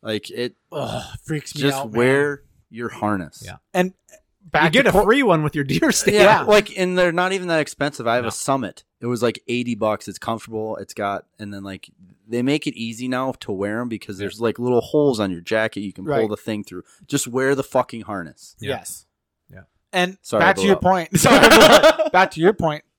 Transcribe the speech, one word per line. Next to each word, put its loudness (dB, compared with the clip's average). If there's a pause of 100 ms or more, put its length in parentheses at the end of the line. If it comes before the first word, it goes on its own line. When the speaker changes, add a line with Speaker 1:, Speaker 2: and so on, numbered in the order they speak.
Speaker 1:
like, -8
it -6 (160)
Speaker 2:
Ugh, -8 (200)
freaks -10
me -8
Speaker 1:
just 0
Speaker 2:
out, -8
man. -4
Speaker 1:
wear 2 (300)
your -10
harness. -6
Speaker 3:
Yeah. -16 (180)
Speaker 2:
And -2 (500)
back 0
Speaker 3:
You 4
get 4
Speaker 2:
to 4
Speaker 3:
a 2
Speaker 2:
cor- 4
Speaker 3:
free 4
one 4
with -2
your -2
deer 2
stand. 2
Speaker 1:
Yeah, 8
Speaker 2:
Yeah. 6
Speaker 1:
like, 4
and 0
they're 4
not 0
even -4
that 2
expensive. -4
I 2
have 0
Speaker 3:
No. -4
Speaker 1:
a -8
Summit. -4 (180)
It -8
was, -2
like, -2
eighty -2
bucks. -4
It's -14
comfortable. -6
It's -14
got, -6 (160)
and -12
then, -12
like, -14 (380)
they -2
make 0
it -6
easy -8
now -4
to -10
wear -4
'em -6
because -10
Speaker 3:
Yeah. -8
Speaker 1:
there's, -10
like, -2
little 2
holes 2
on -2
your -8
jacket -4
you -10
can -16
pull -4
Speaker 2:
Right. 0
Speaker 1:
the -6
thing -8
through. -16 (240)
Just -4
wear 0
the -4
fucking -4
harness. -14
Speaker 3:
Yeah. -8
Speaker 2:
Yes. -12 (440)
Speaker 3:
Yeah. -20 (320)
Speaker 2:
And -2
Speaker 1:
Sorry, 0
Speaker 2:
back 2
to -4
your 4
Speaker 1:
blow 0
up. -2
Speaker 2:
point. -2
<laughs> 2
Sorry, 6
back 4
to -6
your 4
point. -4 (160)